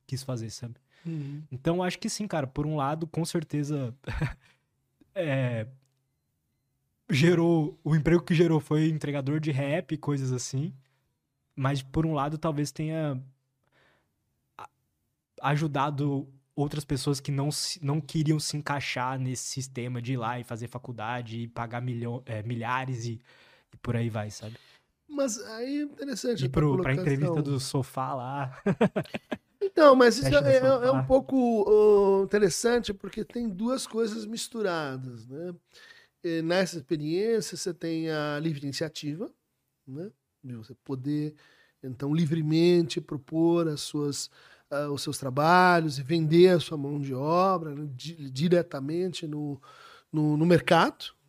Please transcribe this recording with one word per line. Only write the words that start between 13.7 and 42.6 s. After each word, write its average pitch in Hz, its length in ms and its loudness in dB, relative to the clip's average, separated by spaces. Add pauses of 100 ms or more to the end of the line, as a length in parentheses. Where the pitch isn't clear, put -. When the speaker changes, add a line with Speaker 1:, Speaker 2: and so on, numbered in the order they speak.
Speaker 1:
ajudado 143 840 0 (260)
outras 147 300 -2
pessoas 139 360 -2
que - 120 -8
não 139 180 -2
se, - 340 -6
não 147 160 0
queriam 156 380 0
se - 180 -4
encaixar 135 640 -4
nesse 127 260 -4
sistema 127 560 -8
de 117 120 -4
ir 131 40 -2
lá 120 220 -4
e 120 60 -10
fazer 117 240 -8
faculdade 117 720 -8
e 117 80 -8
pagar 117 340 -8
milho-, 120 440 -6
é, 110 160 -8
milhares 120 640 -4
e, 117 140 -6 (520)
e - 60 -20
por 120 180 -4
aí 117 120 -2
vai, 107 220 -6
sabe? 110 260 -14 (520)
Speaker 2:
Mas 277 300 -4
aí 233 420 -8
é - 20 -4
interessante 262 600 -6
Speaker 1:
E 135 40 0
Speaker 2:
a - 20 0
tua - 40 -6
Speaker 1:
pro, 151 300 2
pra 131 120 0
Speaker 2:
colocação. 147 80 -2
Speaker 1:
entrevista 151 400 0
do 139 180 -2
sofá 135 540 -4
lá. 135 500 -8
<laughs> 202 80 2 (920)
Speaker 2:
Então, 311 300 8
mas 247 240 6
isso 269 100 0
Speaker 1:
Teste 285 140 6
do 277 60 2
Speaker 2:
é, 269 80 6
é, - 20 -
é 262 180 4
um 240 40 0 (160)
Speaker 1:
sofá. 262 80 0
Speaker 2:
pouco, 262 320 2
ô, 208 880 6
interessante 208 680 0
porque 196 320 -8
tem 240 240 -6
duas 220 380 -2
coisas 220 400 -4
misturadas, 147 1040 -6
né? 165 260 -10 (680)
E 165 200 -2
nessa 175 340 0
experiência 175 800 -2
você 180 160 -6
tem 160 380 -4
a 151 300 -2
livre 151 240 -4
iniciativa, 151 640 -6 (560)
né? 156 240 -12 (320)
De 123 140 -12
você 110 180 -16 (100)
poder, 147 500 -4 (480)
então, 135 300 -4
livremente 165 880 4